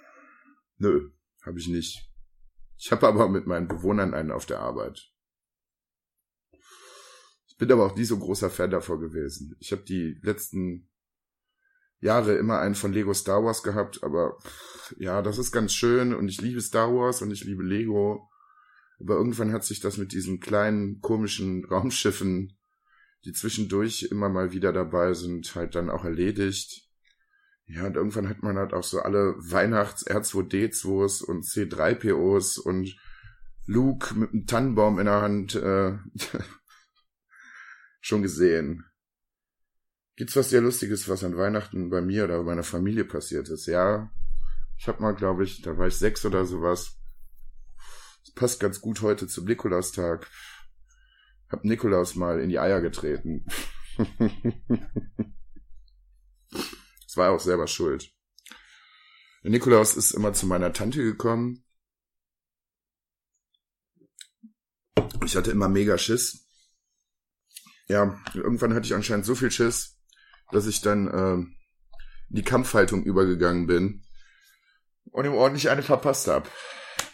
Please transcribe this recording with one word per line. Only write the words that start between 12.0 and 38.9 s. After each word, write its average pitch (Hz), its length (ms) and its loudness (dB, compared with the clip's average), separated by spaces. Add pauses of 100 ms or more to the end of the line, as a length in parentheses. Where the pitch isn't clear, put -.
immer 107 240 2
einen 101 160 0
von 98 180 -2
Lego 101 200 0
Star 98 300 2
Wars 113 200 -2
gehabt, 101 380 -4
aber, 80 380 -2
pff, - 580 -18
ja, 92 240 -2
das 104 160 -4
ist 123 140 -4
ganz 110 220 0
schön 123 400 4
und 101 160 -2
ich 98 100 -8
liebe 120 220 -4
Star 113 340 2
Wars 123 260 0
und 104 100 -4
ich 101 120 -8
liebe 95 200 -6
Lego. 104 680 0 (720)
Aber 101 140 0
irgendwann 110 360 0
hat 110 140 -4
sich 98 160 -6
das 98 160 -4
mit 95 160 -6
diesen 92 260 -4
kleinen, 104 640 0
komischen 95 640 -2
Raumschiffen, 95 920 -2 (680)
die 113 80 -12
zwischendurch 107 680 -2
immer 101 260 -2
mal 92 240 0
wieder 92 180 2
dabei 90 420 2
sind, 87 400 -6
halt 85 220 -6
dann 85 140 -2
auch - 160 -4
erledigt. 98 840 -2 (800)
Ja, 85 160 -8
und 95 100 -6
irgendwann 101 320 -2
hat 104 140 -6
man 101 160 -2
halt 98 160 -2
auch 90 100 -2
so - 160 -4
alle 101 380 2
Weihnachts-R 98 880 0
zwei 98 180 -2
D 92 300 0
zwei 98 560 0
und 87 160 -4
C 101 240 -2
drei 80 260 2
P 101 200 0
Os 92 440 2
und 92 400 -4 (720)
Luke 127 480 2
mit 110 160 0
einem 107 160 -2
Tannenbaum 107 500 4
in 98 80 2
der 104 160 4
Hand, 101 320 0
äh, 98 420 2 (200)
<laughs> - 1900 -14
schon 104 220 0
gesehen. 82 600 2 (1300)